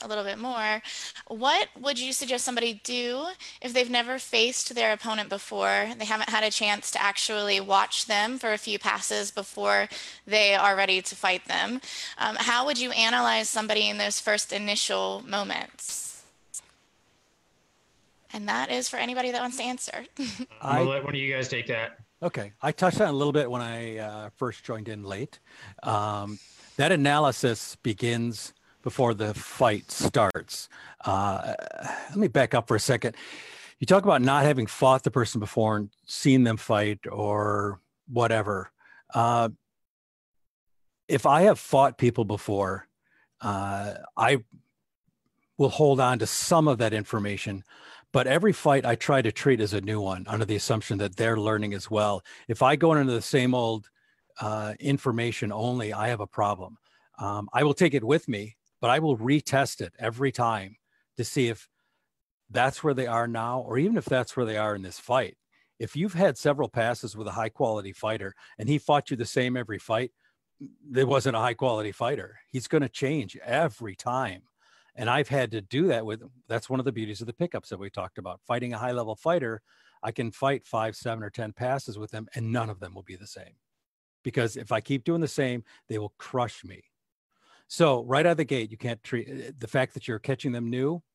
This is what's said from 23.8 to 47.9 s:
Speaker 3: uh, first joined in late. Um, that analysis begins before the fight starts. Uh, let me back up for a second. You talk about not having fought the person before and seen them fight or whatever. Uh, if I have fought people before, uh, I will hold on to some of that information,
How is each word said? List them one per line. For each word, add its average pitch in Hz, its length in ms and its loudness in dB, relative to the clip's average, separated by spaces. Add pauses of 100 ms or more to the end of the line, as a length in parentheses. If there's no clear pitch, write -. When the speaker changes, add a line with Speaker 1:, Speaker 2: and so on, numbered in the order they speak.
Speaker 3:
uh, 107 400 -10
first 120 260 -6
joined 110 260 -8
in 107 160 -10
late. 98 340 -8 (440)
Um, 104 560 -2 (380)
that 151 160 4
analysis 139 880 2
begins 117 720 -2 (300)
before 120 320 2
the 107 200 -2
fight - 560 0
starts. 95 800 0 (360)
Uh, 95 500 0 (560)
let - 60 -12
me 202 120 4
back 127 240 4
up 101 160 2
for 113 80 6
a 101 40 2
second. 120 360 0 (640)
You 127 80 -4
talk 190 180 8
about 165 160 6
not 139 240 6
having 131 220 4
fought 131 360 4
the - 80 0
person 117 300 0
before 110 380 2
and 104 120 -4 (160)
seen 131 380 6
them 113 140 4
fight 104 420 0 (100)
or 104 680 0 (260)
whatever. 110 640 0 (440)
Uh, 117 340 4 (1600)
if 131 160 2
I 151 180 6
have 196 160 8
fought 135 380 4
people 120 300 2
before, 98 600 -2 (540)
uh, 101 540 -4 (220)
I 123 280 2 (1120)
will 139 140 4
hold 139 300 6
on 127 180 4
to 107 80 0
some 160 420 4
of 127 100 4
that 110 140 2
information, 104 720 -4 (480)